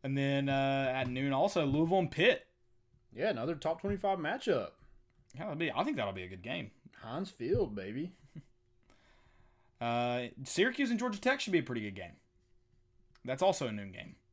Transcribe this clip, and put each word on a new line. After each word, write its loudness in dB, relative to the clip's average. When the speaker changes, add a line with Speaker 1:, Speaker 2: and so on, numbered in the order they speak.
Speaker 1:
And 0
then, 2
uh, 2
at 0
noon 0
also, 4
Louisville 4
and 2
Pitt. 4
Speaker 2:
Yeah, 0
another -2
top -2
twenty-five 0
matchup. 0
Speaker 1:
Yeah, -12
that'll -6
be, -2
I 0
think 0
that'll 0
be -8
a -10
good -12
game. -8
Speaker 2:
Heinz -6
Field, -2
baby. -6
<laughs> -14
Speaker 1:
Uh, 0
Syracuse 2
and 0
Georgia -2
Tech 2
should -2
be 4
a 4
pretty -4
good -6
game. -12
That's -2
also 4
a -2
noon -8
game. -14